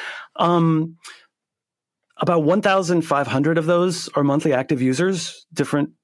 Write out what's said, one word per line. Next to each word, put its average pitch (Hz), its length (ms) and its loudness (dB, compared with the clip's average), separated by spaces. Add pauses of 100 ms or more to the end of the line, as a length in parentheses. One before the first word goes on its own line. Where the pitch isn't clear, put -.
(360)
Um, 165 600 2 (1200)
about 170 220 2
one 180 180 2
thousand 190 400 2
five 143 260 0
hundred 143 300 0
of 160 80 -2
those 175 440 0
are 147 140 -2
monthly 143 300 2
active 131 280 -2
users. 160 720 -2
Different 143 380 -2 (120)